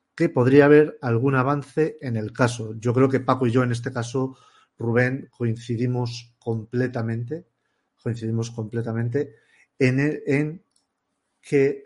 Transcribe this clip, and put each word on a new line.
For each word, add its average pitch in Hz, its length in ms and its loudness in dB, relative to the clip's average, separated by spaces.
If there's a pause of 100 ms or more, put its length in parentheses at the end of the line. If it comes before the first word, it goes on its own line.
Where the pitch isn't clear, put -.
(160)
que 165 140 0
podría 131 360 6
haber 151 360 6
algún 127 340 0
avance 143 680 -2
en 120 160 -4
el 107 160 -6
caso? 117 460 -2
Yo 120 140 0
creo 131 160 4
que 135 100 0
Paco 131 260 0
y 117 60 2
yo 127 100 2
en 123 100 0
este 120 200 -6
caso, 131 440 -6 (420)
Rubén, 123 520 0
coincidimos 120 1120 -4
completamente, 120 1080 -6 (540)
coincidimos 113 480 -4
completamente 117 840 -6 (420)
en 131 220 2
el, 147 260 -2
en 151 400 -2 (760)
que 139 460 0